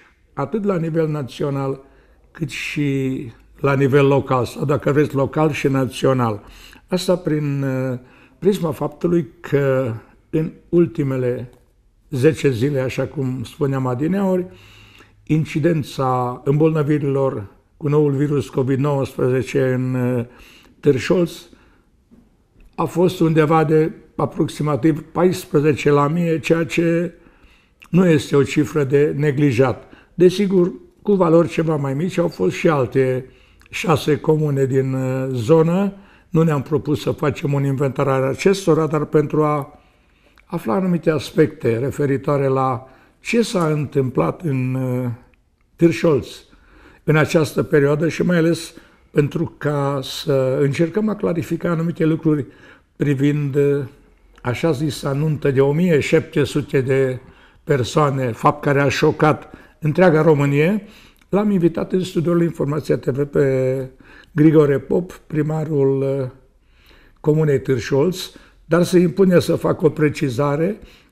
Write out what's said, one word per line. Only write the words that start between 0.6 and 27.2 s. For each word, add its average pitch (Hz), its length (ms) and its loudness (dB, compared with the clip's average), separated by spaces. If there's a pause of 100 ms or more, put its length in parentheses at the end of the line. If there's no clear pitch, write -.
la 196 120 0
nivel 160 320 -2
național, 139 720 -6 (500)
cât 165 180 -8
și 135 680 -4 (440)
la 139 140 2
nivel 139 320 4
local, 127 380 2
sau, - 200 -8
dacă 139 280 0
vreți, 139 220 2
local 147 360 0
și 139 180 -2
național. 131 760 0 (460)
Asta 180 280 0
prin, 151 460 -4
uh, 131 360 -4 (400)
prisma 170 320 0
faptului 165 580 -2 (120)
că 135 520 0 (380)
în 160 220 -4 (160)
ultimele 131 840 -2 (600)
zece 139 400 2
zile, 131 300 -2
așa 131 260 -4
cum 131 380 -6
spuneam 135 420 -4
adineauri, 180 600 -2 (760)
incidența 139 1200 -2
îmbolnăvirilor 139 1000 0 (300)
cu 151 120 -6
noul 147 240 2
virus 143 360 -2
covid 131 300 -2
nouăsprezece 131 960 -2
în, 127 220 -2
uh, 123 300 -2 (560)
Târșolț 160 520 2 (1400)
a 170 100 -4
fost 170 360 0
undeva 160 440 2
de 156 280 2 (240)
aproximativ 151 840 -2
paisprezece 156 880 0
la 143 180 4
mie, 165 300 0
ceea 165 260 0
ce 170 500 -2 (760)